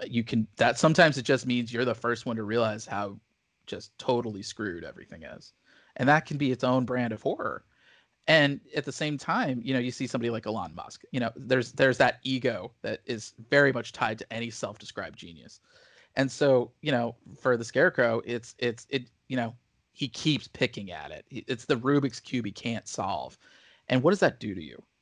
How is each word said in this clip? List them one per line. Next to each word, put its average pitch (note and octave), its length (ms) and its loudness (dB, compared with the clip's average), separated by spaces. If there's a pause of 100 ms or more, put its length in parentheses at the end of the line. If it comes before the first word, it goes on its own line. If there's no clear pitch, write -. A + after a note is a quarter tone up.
you A#2 180 -2
can, A2+ 220 0 (120)
that A#2+ 200 4
sometimes D#3 400 6
it B2 60 -6
just B2+ 240 2
means B2 260 -2
you're A#2+ 120 0
the A2+ 100 0
first A#2 300 -2
one A#2 100 -4
to A2 80 -4
realize A2 420 0
how G2+ 320 -6 (480)
just - 320 -12
totally A#2 460 0
screwed F2 400 -8
everything D#2+ 400 -16
is. - 300 -18 (420)
And B2+ 140 0
that D3+ 160 6
can D3+ 120 -6
be C3+ 140 2
its B2+ 140 -2
own B2+ 200 2
brand A#2+ 280 -2
of G#2+ 80 -10
horror. - 420 -4 (640)
And D3 340 6 (140)
at D3 100 -2
the C#3+ 60 -8
same D3+ 260 -4
time, D#3+ 480 -2
you C3 80 0
know, B2+ 60 2
you B2 120 -2
see C3 160 -6
somebody A#2 220 -2
like A2 160 -4
Elon F#2 300 -6
Musk, - 360 -16
you C3+ 80 -4
know, A2+ 160 -2
there's, B2+ 380 0
there's B2+ 240 4
that B2 260 4
ego A#2+ 480 -2 (100)
that A2+ 240 -6
is A2+ 280 -8 (160)
very C#3+ 240 6
much A#2+ 180 -6
tied A2+ 280 -2
to - 140 -12
any A#2 160 -6
self-described G2+ 680 -10
genius. E2 420 -20 (560)
And C3+ 160 2
so, B2+ 400 4 (100)
you D3+ 100 -2
know, A#2+ 240 0 (220)
for B2 200 4
the A2+ 80 -4
Scarecrow, B2+ 580 4
it's, A#2 360 -6
it's, A#2+ 300 -2
it, B2 200 -4 (180)
you C3+ 80 -6
know, A#2 200 -2 (360)
he - 160 -6
keeps C#3 400 -2
picking G#2+ 440 -4
at D2+ 200 -12
it. - 160 -16
He, - 200 -12
it's C3 180 -6
the C#3 100 2
Rubik's C3+ 440 0
Cube A#2+ 260 -6
he G2+ 60 -8
can't A2+ 360 -6
solve. F2 500 -6 (520)
And B2+ 120 4
what E3 100 6
does G3+ 100 2
that - 180 2
do G#2 160 -6
to E2+ 80 -8
you B1 180 -16 (200)